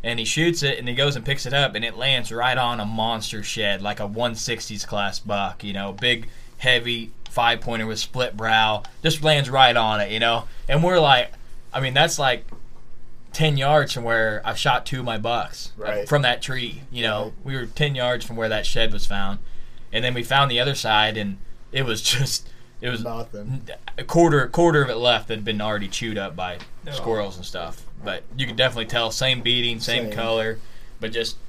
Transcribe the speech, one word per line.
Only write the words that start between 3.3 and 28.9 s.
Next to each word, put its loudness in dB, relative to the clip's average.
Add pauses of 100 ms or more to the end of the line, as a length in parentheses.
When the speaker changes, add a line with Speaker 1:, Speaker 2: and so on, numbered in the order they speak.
Speaker 1:
shed, -2
like -4
a -4
one -2
sixties -6
class -2
buck, -4
you -6
know, -6
big, 0 (300)
heavy 0 (220)
five-pointer 0
with -6
split -4
brow, 2 (180)
just 2
lands 4
right 6
on 4
it, -2
you -4
know, 2 (260)
and 4
we're 6
like, 6 (420)
I -2
mean, -2
that's 4
like 2 (880)
ten 2
yards 4
from -4
where 2
I've -2
shot 2
two -4
of -4
my -2
bucks, -2
uh, -10
Speaker 2:
Right. -2
Speaker 1:
from 4
that 2
tree, -6
you -4
know, 0
Speaker 2:
Right. -6 (100)
Speaker 1:
we -4
were -4
ten 0
yards 0
from -6
where 0
that 0
shed 6
was 6
found, 4 (520)
and 0
then 0
we -2
found 4
the 2
other 2
side, 2
and -4 (360)
it 0
was -2
just, 0 (320)
it -6
was -4
Speaker 2:
Nothing. -6 (340)
Speaker 1:
a -6
quarter, 6
a 0
quarter 6
of 0
it -2
left 2
that -4
had -6
been -2
already -2
chewed -4
up -4
by -6 (260)
Speaker 2:
No. -8
Speaker 1:
squirrels -2
and -10
stuff. -8 (240)
But -6 (140)
you -2
could -8
definitely 2
tell, 0